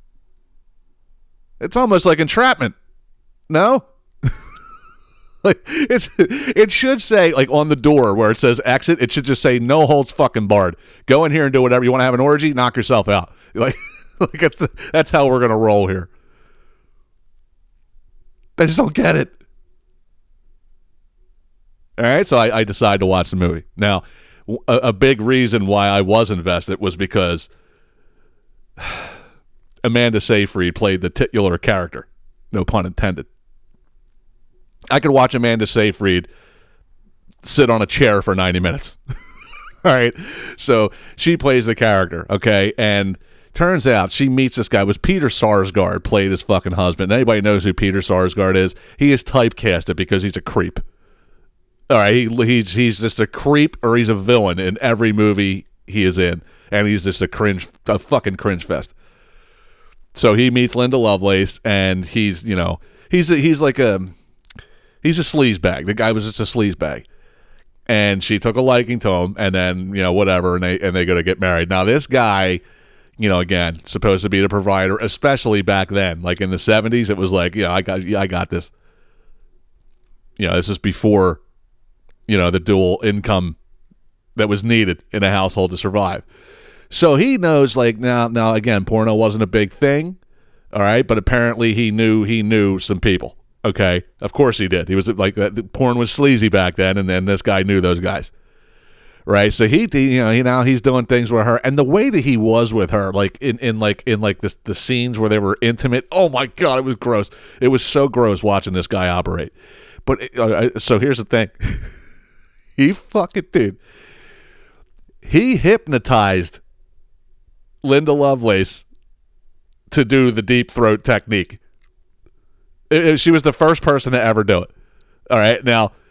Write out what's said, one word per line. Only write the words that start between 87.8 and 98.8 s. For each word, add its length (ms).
now, 300
now, 260
again, 300
porno 300
wasn't 280
a 60
big 240
thing, 440
all 80
right? 260
But 120
apparently 560
he 160
knew, 320
he 200
knew 360
some 220
people. 360
Okay, 400
of 120
course 260
he 100
did. 200
He 60
was, 140
like, 260
the, 140
the 140
porn 340
was 160
sleazy 360
back 280
then, 220
and 100
then 160
this 160
guy 220
knew 180
those 180
guys, 320